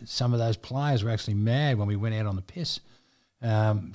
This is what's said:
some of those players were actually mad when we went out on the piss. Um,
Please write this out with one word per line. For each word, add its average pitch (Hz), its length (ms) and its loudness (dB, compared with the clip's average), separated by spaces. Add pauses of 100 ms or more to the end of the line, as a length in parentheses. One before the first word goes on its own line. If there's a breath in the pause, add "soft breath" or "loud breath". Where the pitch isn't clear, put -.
some 123 260 0
of 120 60 2
those 117 180 2
players 135 480 -2
were 117 60 0
actually 110 240 -2
mad 120 420 2
when 104 100 2
we 104 100 0
went 110 180 -2
out 110 100 -2
on 101 120 -2
the 95 60 -4
piss. - 380 -8 (600)
Um, 107 520 2